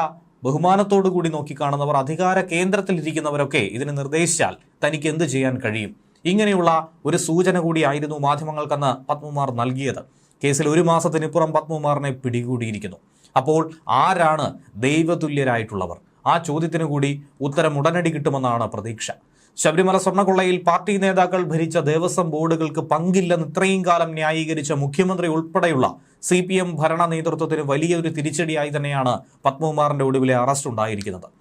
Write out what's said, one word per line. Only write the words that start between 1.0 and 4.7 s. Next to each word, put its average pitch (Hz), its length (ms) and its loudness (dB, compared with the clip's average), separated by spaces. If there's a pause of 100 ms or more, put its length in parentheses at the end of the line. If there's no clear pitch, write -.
കൂടി 170 200 0
നോക്കിക്കാണുന്നവർ, 147 680 -2
അധികാര 180 360 0 (120)
കേന്ദ്രത്തിൽ 190 520 0
ഇരിക്കുന്നവരൊക്കെ 147 600 0 (140)
ഇതിന് 143 240 -4
നിർദ്ദേശിച്ചാൽ 139 540 0 (280)